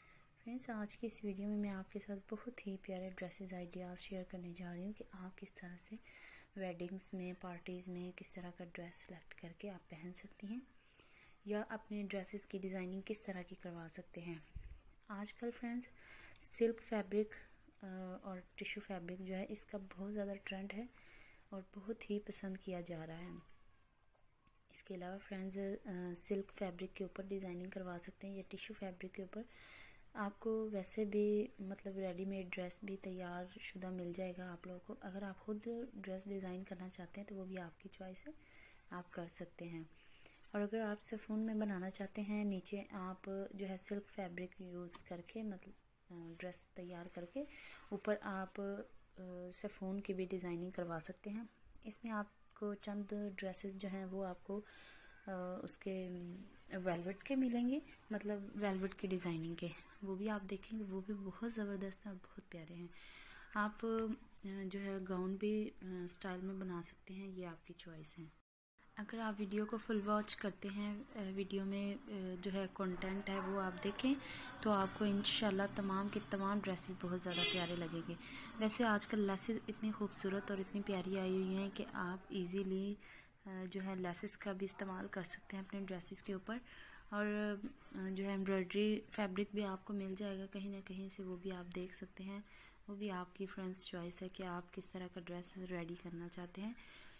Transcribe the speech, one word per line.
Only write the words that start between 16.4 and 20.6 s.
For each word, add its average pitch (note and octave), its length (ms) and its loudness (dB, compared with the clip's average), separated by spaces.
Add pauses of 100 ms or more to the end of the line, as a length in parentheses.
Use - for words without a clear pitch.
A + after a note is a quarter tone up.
silk A3+ 380 6
fabric, G#3 500 4 (540)
अ, F#3 400 -4
और F#3 200 -4 (140)
tissue G3+ 260 -2
fabric F#3 420 -2
जो F#3+ 100 0
है, F#3+ 100 0
इसका - 320 -4
बहुत F#3+ 360 -4
ज़्यादा G3+ 220 2
trend G3 360 -4